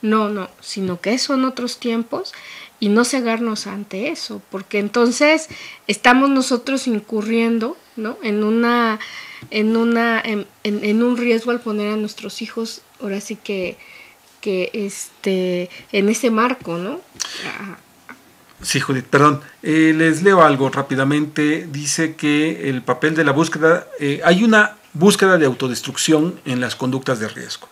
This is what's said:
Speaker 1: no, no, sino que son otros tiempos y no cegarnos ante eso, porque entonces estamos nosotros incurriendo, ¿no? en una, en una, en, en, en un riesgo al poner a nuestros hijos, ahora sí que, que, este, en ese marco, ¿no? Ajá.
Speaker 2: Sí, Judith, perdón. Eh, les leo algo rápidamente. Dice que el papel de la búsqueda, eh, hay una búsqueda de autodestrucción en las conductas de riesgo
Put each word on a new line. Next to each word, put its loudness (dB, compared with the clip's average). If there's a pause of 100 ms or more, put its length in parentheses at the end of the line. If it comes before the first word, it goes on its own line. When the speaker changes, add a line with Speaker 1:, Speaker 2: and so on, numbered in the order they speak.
Speaker 1:
no, 2
no, -6 (100)
sino -6
que 0
son 0
otros -6
tiempos -6 (480)
y 0
no 4
cegarnos -2
ante -8
eso, -10 (120)
porque -6
entonces 2 (400)
estamos 4
nosotros 0
incurriendo, 0 (200)
¿no? -6
en 0
una, 2 (500)
en 0
una, 2
en, -6 (160)
en, -4
en 2
un 2
riesgo 0
al 0
poner -4
a -4
nuestros -8
hijos, -10 (200)
ahora -6
sí -10
que, -8 (640)
que, -2
este, -4 (200)
en 2
ese 0
marco, -2
¿no? -8 (440)
Ajá. -12 (840)
Speaker 2:
Sí, -2
Judith, -2
perdón. 4 (240)
Eh, 4
les 2
leo 8
algo 4
rápidamente. 0
Dice -4
que 0
el -4
papel 0
de 2
la 4
búsqueda, 2 (100)
eh, -2
hay 6
una 4 (160)
búsqueda 6
de 4
autodestrucción 0
en -4
las -4
conductas -2
de -6
riesgo -14